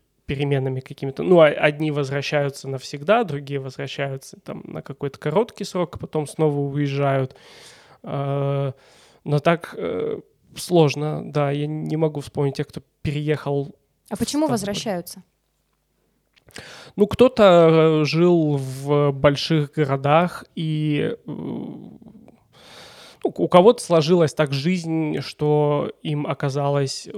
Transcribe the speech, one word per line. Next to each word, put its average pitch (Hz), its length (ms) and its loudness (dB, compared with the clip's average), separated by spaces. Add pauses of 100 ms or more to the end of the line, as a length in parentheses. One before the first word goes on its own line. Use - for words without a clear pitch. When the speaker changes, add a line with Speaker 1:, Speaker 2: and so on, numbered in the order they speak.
(260)
Speaker 1:
переменами 135 540 -2
какими-то. 139 420 -8
Ну, 175 180 6
а, 156 80 10
одни 151 440 0
возвращаются 139 760 -4
навсегда, 147 560 -2
другие 143 360 -6
возвращаются, 135 800 -8
там, - 260 -12
на - 160 -12
какой-то - 360 -10
короткий 196 460 -2
срок, 180 320 -6
а - 20 -10
потом 156 280 -6
снова 151 320 0
уезжают. 139 800 -2 (680)
Э, 139 680 -4 (520)
но 147 140 2
так... 165 400 0
э, 180 420 -4 (360)
сложно, 151 640 0 (100)
да, 143 200 0
я 147 140 -4
не 156 300 -6
могу 156 240 -2
вспомнить 139 360 -4
тех, 147 120 -4
кто - 120 -14 (220)
переехал 143 720 -4 (360)
Speaker 2:
А 220 60 -8
Speaker 1:
в - 20 -6
Speaker 2:
почему 285 280 -2
Speaker 1:
Ставрополь. 285 60 0
Speaker 2:
возвращаются? 196 680 -6 (1700)
Speaker 1:
Ну, 202 100 4
кто-то, 170 960 6
э, - 20 2
жил 160 520 2
в 139 560 0
больших 143 600 2
городах, 143 720 0 (100)
и, 151 580 -2
э, - 40 -8 (100)
ну, - 760 -12 (1200)
у - 240 -2
кого-то 208 340 6
сложилась 165 520 2
так 143 180 0
жизнь, 160 680 -2
что 147 720 0 (100)
им 147 240 -4
оказалось, 143 840 -4
э, - 40 -